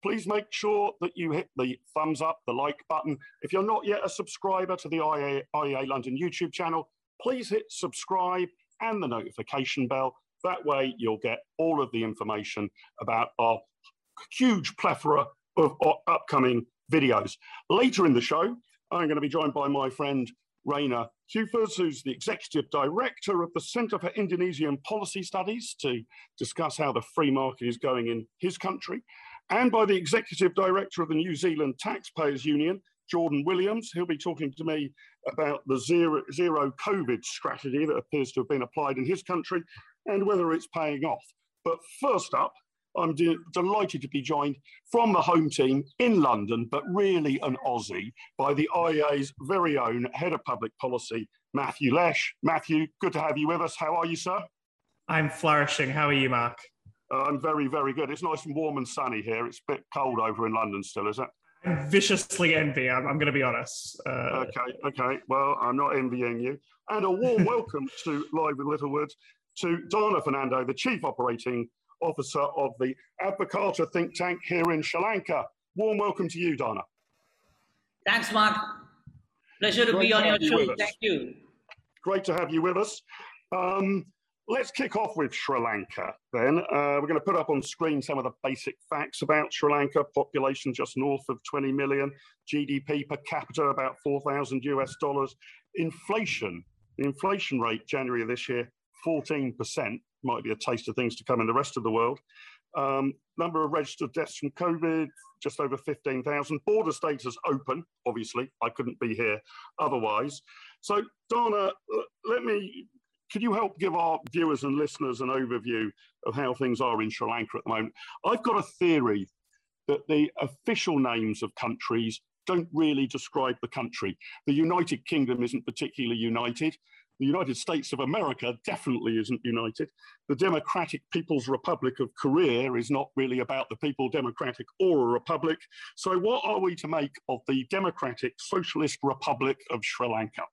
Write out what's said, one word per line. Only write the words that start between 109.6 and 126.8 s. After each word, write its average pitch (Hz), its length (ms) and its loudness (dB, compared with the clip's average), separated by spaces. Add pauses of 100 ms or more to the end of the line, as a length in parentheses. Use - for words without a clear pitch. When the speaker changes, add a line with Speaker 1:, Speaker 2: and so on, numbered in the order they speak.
Speaker 1:
otherwise. 131 640 0 (380)
So, 208 240 0 (260)
Dana, 220 360 2
l-, - 380 -4 (200)
let 240 180 0
me, 208 460 -4 (420)
could 208 120 -2
you 233 100 2
help 208 260 0
give 175 160 0
our 165 240 2 (140)
viewers 156 320 2
and 139 120 0
listeners 139 440 -2
an 127 80 -2
overview 120 600 -2 (380)
of 113 80 -2
how 131 180 0
things 123 280 0
are 117 200 2
in 107 100 0
Sri 110 200 -4
Lanka 117 280 -4
at - 60 -10
the 110 60 -4
moment? 110 240 -2 (320)
I've 233 160 0
got 220 160 2
a - 80 -2 (140)
theory 123 480 4 (580)
that 143 220 0
the 151 200 4 (120)
official 156 580 0
names 113 460 0
of 101 100 -8
countries 113 640 -2 (280)
don't 175 240 0
really 143 340 2
describe 131 560 -2
the 120 60 -8
country. 117 500 -6 (300)
The 139 60 4
United 160 520 2
Kingdom 123 380 2
isn't 120 200 -2
particularly 120 520 -4
united. 117 580 0 (460)